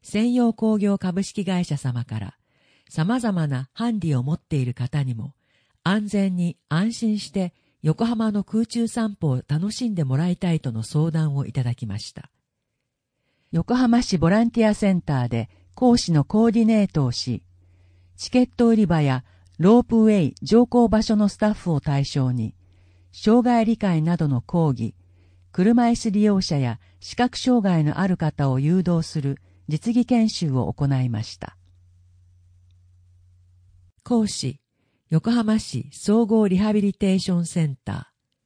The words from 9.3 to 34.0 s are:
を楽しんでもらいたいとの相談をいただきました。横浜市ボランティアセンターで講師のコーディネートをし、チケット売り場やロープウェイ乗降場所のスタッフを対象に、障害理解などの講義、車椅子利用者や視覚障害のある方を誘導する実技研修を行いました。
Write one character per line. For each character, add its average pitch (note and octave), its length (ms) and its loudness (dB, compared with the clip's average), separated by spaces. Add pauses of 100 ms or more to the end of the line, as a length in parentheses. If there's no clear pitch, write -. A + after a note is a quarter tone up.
を B2+ 180 -2
楽 E3+ 240 -2
し B3 160 -6
ん G#3 60 -4
で E3+ 100 -2
も C3 140 -2
ら F3 100 0
い F3 80 -2
た F3 160 -2
い D#3 80 0
と B2+ 120 -6
の A2 100 -6
相 D3+ 280 -2
談 D#3 260 -2
を C#3 100 -2
い - 80 -14
た C3+ 80 -2
だ A#2 120 -2
き - 120 -10
ま G#2 120 -8
し - 140 -14
た。 - 180 -20 (1200)
横 E3 240 -2
浜 B3 280 2
市 F#3 160 -2
ボ E3 100 2
ラ G#3 140 4
ン A#3 80 0
テ A#3 100 -2
ィ A3 80 4
ア G#3 60 2
セ G3+ 180 0
ン F3+ 80 2
タ C3+ 220 -2
ー A#2+ 60 -2
で A2+ 200 -4 (260)
講 A#3+ 220 4
師 F3 160 -2
の D3 120 4
コ A3 220 2
ー A#3 40 4
デ A3+ 120 2
ィ A3 40 4
ネ A3 180 4
ー - 20 -2
ト C#3+ 200 0
を A#2+ 60 -2
し、 - 300 -6 (760)
チ - 140 -14
ケ B3+ 120 4
ッ B3 120 0
ト A#3 140 4
売 A3+ 80 6
り G#3+ 100 4
場 D#3+ 140 2
や C3 240 0 (340)
ロ G#3+ 220 8
ー A#3+ 40 -2
プ A3+ 200 0
ウ - 40 6
ェ G#3 120 4
イ C#3+ 220 0
乗 A3+ 240 4
降 A#3+ 220 4
場 G#3+ 140 2
所 A3 140 0
の G#3 140 2
ス - 80 -18
タ G#3+ 140 2
ッ - 20 -2
フ - 180 -4
を C#3+ 80 0
対 C#3 240 0
象 C3 260 0
に、 A#2 240 -4 (580)
障 A#3 300 2
害 A#3 220 2
理 A3 140 0
解 E3+ 240 0
な E3+ 160 0
ど D#3 100 0
の B2+ 140 0
講 D#3+ 300 0
義、 A#2 220 -6 (560)
車 A#3 340 2
椅 A#3 120 2
子 A3+ 140 -4
利 G#3 120 0
用 G3+ 200 2
者 D3+ 160 -2
や A#2+ 200 -2 (220)
視 - 160 -16
覚 B3 220 -2
障 B3 240 2
害 F3 220 2
の D3 160 -2
あ G3 60 0
る F#3 100 -2
方 D3 340 -2
を B2+ 80 0
誘 D#3 200 2
導 F3 240 0
す - 200 -6
る C#3 160 -4 (300)
実 D#3 260 -4
技 A#3+ 100 2
研 A3+ 240 2
修 D#3+ 240 -2
を A#2 200 -2
行 C#3+ 140 -2
い C3 220 0
ま A2 140 -4
し - 160 -14
た。 - 180 -16 (2500)